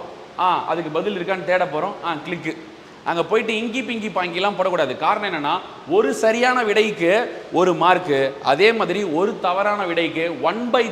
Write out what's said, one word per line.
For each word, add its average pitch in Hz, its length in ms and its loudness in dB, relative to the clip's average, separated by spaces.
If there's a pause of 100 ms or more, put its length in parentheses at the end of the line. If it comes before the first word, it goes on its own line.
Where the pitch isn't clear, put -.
(400)
ஆ, 165 280 2
அதுக்கு 160 240 -4
பதில் 185 280 -2
இருக்கான்னு 180 240 -4
தேட 180 220 2
போறோம், 156 260 -2 (120)
ஆ, 165 120 -4 (100)
கிளிக்கு. 160 320 -6 (460)
அங்க 165 200 0
போயிட்டு 214 340 0
இங்கி 233 240 -4
பிங்கி 220 280 -4
பாங்கிலாம் 180 500 -2
போடக்கூடாது. 170 380 0
காரணம் 180 460 -2
என்னன்னா, 160 160 0 (300)
ஒரு 233 240 4
சரியான 247 500 2
விடைக்கு 208 680 2 (220)
ஒரு 180 220 4
மார்க்கு, 156 680 2
அதே 165 280 4
மாதிரி 202 320 0
ஒரு 180 360 -2
தவறான 196 460 0
விடைக்கு 165 560 -2
one 208 320 -2
by 240 180 2